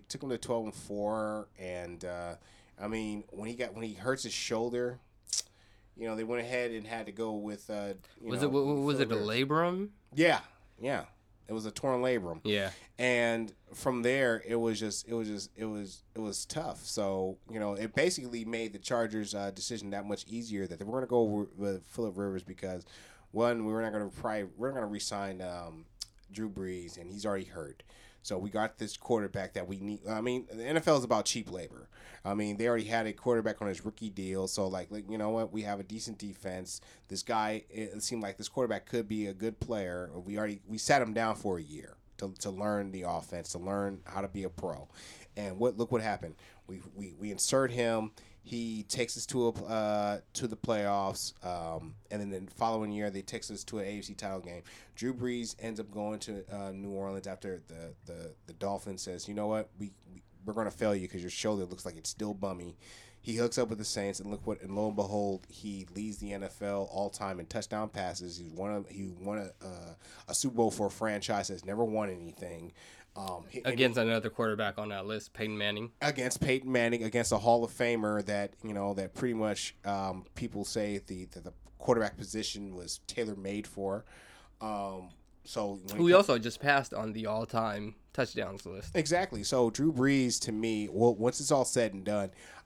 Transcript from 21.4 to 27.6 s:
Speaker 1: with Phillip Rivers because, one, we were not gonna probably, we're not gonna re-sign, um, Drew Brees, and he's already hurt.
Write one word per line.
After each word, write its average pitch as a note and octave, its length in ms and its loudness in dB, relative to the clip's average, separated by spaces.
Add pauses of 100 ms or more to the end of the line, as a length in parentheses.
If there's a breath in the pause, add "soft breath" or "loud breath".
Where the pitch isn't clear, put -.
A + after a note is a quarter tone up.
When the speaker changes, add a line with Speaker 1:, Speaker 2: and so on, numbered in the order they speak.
Speaker 1:
with G2 300 -2
Phillip G#2 320 -2
Rivers G2 240 0
because, F#2 420 -6 (460 loud breath)
one, A#2 340 4
we G#2+ 80 0
were A2 80 2
not A2+ 120 0
gonna G#2 180 -2
probably, G#2+ 340 -2 (140)
we're A#2+ 100 -2
not C#3 60 -2
gonna A#2+ 140 -2
re-sign, G2 520 -4
um, F2 460 -8 (440)
Drew G#2+ 200 -4
Brees, F2+ 480 -6
and F2 120 -12
he's G2+ 140 -8
already G2 220 0
hurt. D#2+ 360 -10 (380 loud breath)